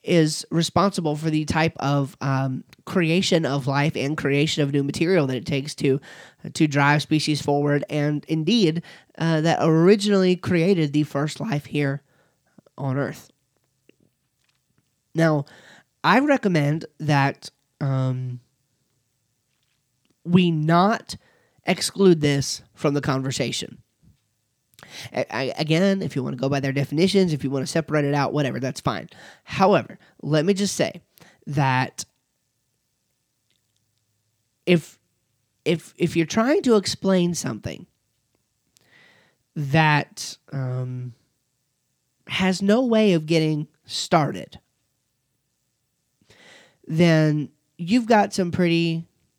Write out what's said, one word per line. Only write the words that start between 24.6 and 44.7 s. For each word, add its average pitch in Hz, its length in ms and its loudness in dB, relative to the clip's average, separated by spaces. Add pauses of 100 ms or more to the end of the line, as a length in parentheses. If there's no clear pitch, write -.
I, - 180 -4
I, 123 260 -4
again, 180 460 0
if 165 120 -8
you 131 80 -4
wanna 135 140 -8
go 131 120 -4
by 139 120 -2
their 135 120 -4
definitions, 165 600 0
if 139 100 -4
you 131 80 -4
wanna 135 160 -4
separate 151 380 -2
it 143 100 0
out, 143 180 0
whatever, 131 280 -2
that's 127 200 -6
fine. 107 280 -6 (340)
However, 190 560 0 (240)
let 151 220 0
me 196 100 2
just 190 220 -2
say - 260 -4 (440)
that 135 580 -2 (2500)
if, - 340 0 (680)
if, 165 320 -4
if - 180 -2
you're 165 120 2
trying 269 360 0
to 233 140 4
explain 185 580 0
something 107 520 -8 (1700)
that, 151 840 0 (160)
um, 127 640 -6 (1120)
has 185 340 -2
no 214 220 4
way 220 280 4
of 160 140 0
getting 156 420 0 (180)
started, - 720 -2 (2250)